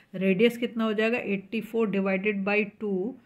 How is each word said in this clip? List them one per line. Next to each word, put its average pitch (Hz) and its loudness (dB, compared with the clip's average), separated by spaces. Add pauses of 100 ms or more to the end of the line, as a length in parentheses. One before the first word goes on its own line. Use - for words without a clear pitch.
(160)
रेडियस 190 4
कितना 233 -4
हो 220 0
जाएगा, 220 0
एटी 196 -4
फ़ोर 226 -2
divided 196 0
by 208 2 (160)
टू, 202 -2 (100)